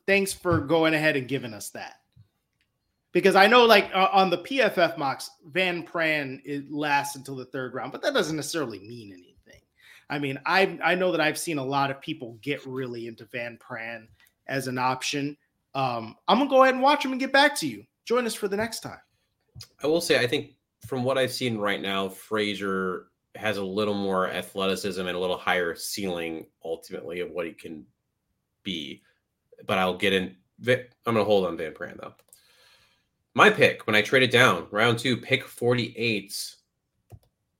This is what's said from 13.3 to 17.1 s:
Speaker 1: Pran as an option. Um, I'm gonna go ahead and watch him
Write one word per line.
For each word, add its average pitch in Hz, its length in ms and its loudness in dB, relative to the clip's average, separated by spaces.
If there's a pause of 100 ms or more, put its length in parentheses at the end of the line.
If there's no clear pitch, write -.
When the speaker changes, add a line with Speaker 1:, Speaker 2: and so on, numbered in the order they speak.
Speaker 1:
Pran 113 500 -12 (400)
as 135 200 -4
an 127 100 -6
option. 139 580 -2 (380)
Um, 120 420 -6 (120)
I'm 190 100 6
gonna 277 120 0
go 262 140 6
ahead 262 120 4
and 254 80 -2
watch 294 200 4
him 262 80 -4